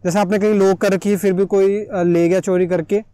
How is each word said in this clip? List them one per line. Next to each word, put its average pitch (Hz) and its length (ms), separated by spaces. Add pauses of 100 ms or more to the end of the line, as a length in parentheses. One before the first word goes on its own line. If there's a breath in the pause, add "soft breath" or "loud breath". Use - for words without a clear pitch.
जैसे 180 140
आपने 202 200
कहीं 214 160
लॉक 190 240
कर 196 140
रखी 196 180
है 208 60
फिर 190 160
भी 190 120
कोई, 196 400
अ, 185 180
ले 170 260
गया 185 120
चोरी 185 260
करके 180 360 (120)